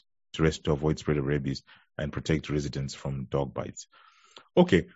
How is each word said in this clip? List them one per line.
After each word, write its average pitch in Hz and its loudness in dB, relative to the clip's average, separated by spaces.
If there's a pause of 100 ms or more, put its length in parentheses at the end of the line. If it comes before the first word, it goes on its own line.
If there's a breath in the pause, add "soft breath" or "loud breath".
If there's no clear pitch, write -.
(340)
to 78 -2
rest 80 2
to 82 2
avoid 76 0
spread 73 0
of 67 -2
rabies 69 -2 (360 soft breath)
and 73 -4
protect 71 -2
residents 69 -4
from 67 -6
dog 67 -4
bites. 62 -10 (680 soft breath)
Okay, 180 6